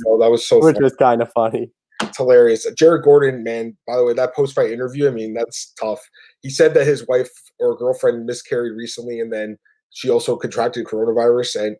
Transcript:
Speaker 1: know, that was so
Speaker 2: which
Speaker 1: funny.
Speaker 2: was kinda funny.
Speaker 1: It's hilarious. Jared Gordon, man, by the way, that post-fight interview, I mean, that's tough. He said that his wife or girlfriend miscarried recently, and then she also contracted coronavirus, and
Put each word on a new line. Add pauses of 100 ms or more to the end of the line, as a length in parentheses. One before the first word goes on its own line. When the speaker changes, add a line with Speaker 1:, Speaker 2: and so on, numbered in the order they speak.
Speaker 1:
know,
that
was
so
Speaker 2:
which
Speaker 1:
funny.
Speaker 2:
was
kinda
funny. (300)
Speaker 1:
It's
hilarious. (120)
Jared
Gordon,
man,
by
the
way,
that
post-fight
interview,
I
mean,
that's
tough. (420)
He
said
that
his
wife (300)
or
girlfriend
miscarried
recently,
and
then (340)
she
also
contracted
coronavirus,
and